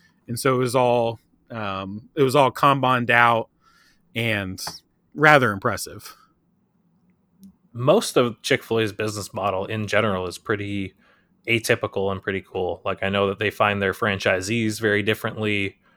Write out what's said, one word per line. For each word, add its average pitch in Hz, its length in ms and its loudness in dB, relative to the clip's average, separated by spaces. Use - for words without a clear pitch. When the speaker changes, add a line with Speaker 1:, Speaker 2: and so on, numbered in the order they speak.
Speaker 1:
And 117 120 -8
so 131 160 2
it 123 40 0
was 127 160 0
all, 120 440 2
um, 101 640 -8
it 160 60 2
was 131 140 4
all 131 160 4
combined 131 580 2
out 120 400 4
and 104 500 -4
rather 147 360 6
impressive. 101 640 -6
Speaker 2:
Most 143 440 2
of 120 280 2
Chick-fil-A's 113 500 -2
business 104 400 -6
model 98 320 -2
in 107 220 -6
general 101 400 0
is 90 100 -10
pretty 101 560 -6
atypical 107 640 0
and 95 100 -6
pretty 95 200 -4
cool. 90 440 -6
Like, 95 160 -6
I 98 80 -2
know 101 200 0
that 98 100 -6
they 104 100 0
find 101 320 0
their 95 120 0
franchisees 104 840 -2
very 107 220 2
differently. 107 800 -4